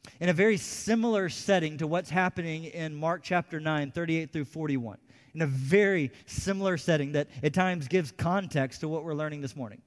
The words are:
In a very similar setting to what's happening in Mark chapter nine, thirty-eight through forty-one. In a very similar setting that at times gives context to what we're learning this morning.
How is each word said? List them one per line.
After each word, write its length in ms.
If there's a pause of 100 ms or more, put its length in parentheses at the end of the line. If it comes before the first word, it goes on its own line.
(220)
In 80
a 40
very 220
similar 720
setting 500
to 80
what's 240
happening 540
in 300
Mark 280
chapter 360
nine, 320
thirty-eight 400
through 140
forty-one. 540 (340)
In 80
a 60
very 640 (140)
similar 520
setting 360
that 140 (160)
at 100
times 340
gives 240
context 680
to 60
what 160
we're 100
learning 280
this 140
morning. 320